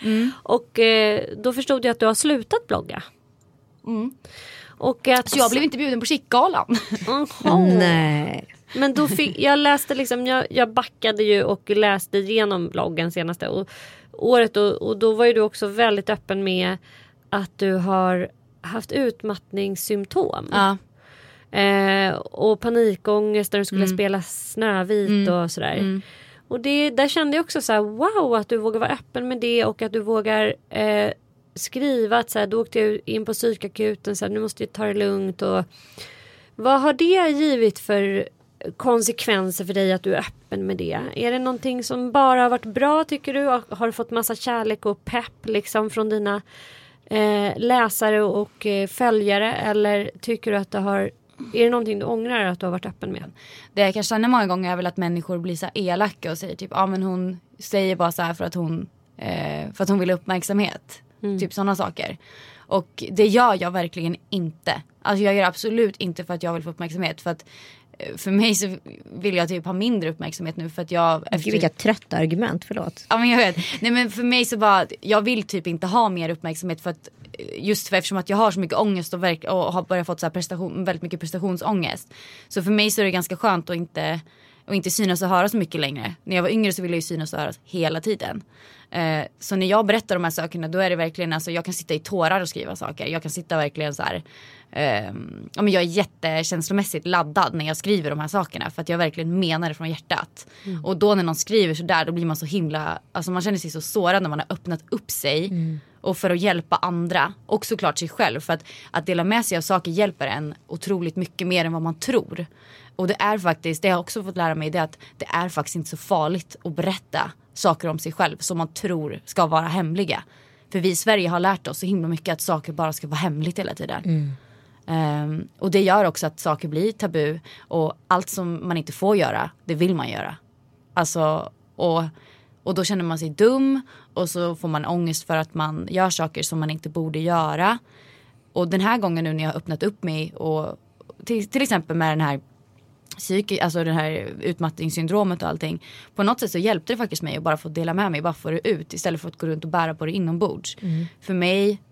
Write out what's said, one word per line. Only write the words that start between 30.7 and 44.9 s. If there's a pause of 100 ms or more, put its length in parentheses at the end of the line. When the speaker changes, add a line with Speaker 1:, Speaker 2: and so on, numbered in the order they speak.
Speaker 2:
eh, (440)
skriva
att
så
här,
då
åkte
jag
in
på
psykakuten,
så
här,
nu
måste
jag
ta
det
lugnt."
Och (920)
vad
har
det
givit
för (480)
konsekvenser
för
dig
att
du
är
öppen
med
det? (160)
Är
det
någonting
som
bara
har
varit
bra,
tycker
du?
Har,
har
du
fått
massa
kärlek
och